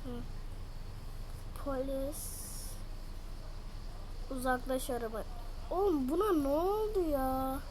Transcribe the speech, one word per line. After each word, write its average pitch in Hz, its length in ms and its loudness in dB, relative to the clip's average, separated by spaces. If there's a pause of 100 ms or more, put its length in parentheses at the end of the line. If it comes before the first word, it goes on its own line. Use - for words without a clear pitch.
Hı. 240 180 -4 (1400)
Polis. 269 760 -2 (1900)
Uzaklaş 254 580 2
araba. 233 340 0 (460)
Oğlum, 320 400 4
buna 381 240 6
ne 285 140 6
oldu 381 640 4
ya? 262 500 2 (120)